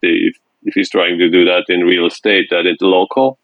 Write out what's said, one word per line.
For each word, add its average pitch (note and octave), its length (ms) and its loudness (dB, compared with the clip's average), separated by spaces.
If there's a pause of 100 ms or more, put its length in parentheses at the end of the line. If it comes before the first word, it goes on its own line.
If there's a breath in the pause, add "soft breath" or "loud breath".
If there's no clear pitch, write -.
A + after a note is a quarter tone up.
they, F2+ 80 0
if, F2 280 0 (260)
if G#2 100 -6
he's F#2+ 160 -2
trying F2 300 -2
to F2 100 2
do F2 160 4
that F2+ 240 0
in F2+ 160 0
real F2 200 0
estate, F#2+ 440 -2
that F2 160 -2
it's F2 160 -2
local F#2+ 640 0